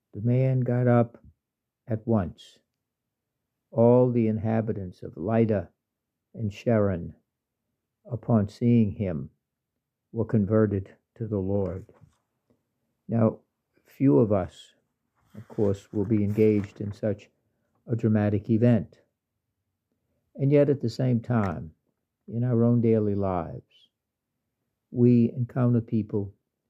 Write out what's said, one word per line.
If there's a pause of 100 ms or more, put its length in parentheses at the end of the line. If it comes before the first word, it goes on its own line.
(160)
The
man
got
up (640)
at
once. (1120)
All
the
inhabitants
of
Lydda (640)
and
Sharon, (960)
upon
seeing
him, (800)
were
converted (280)
to
the
Lord. (1200)
Now, (440)
few
of
us, (640)
of
course,
will
be
engaged
in
such (560)
a
dramatic
event. (1400)
And
yet,
at
the
same
time, (560)
in
our
own
daily
lives, (1000)
we
encounter
people (360)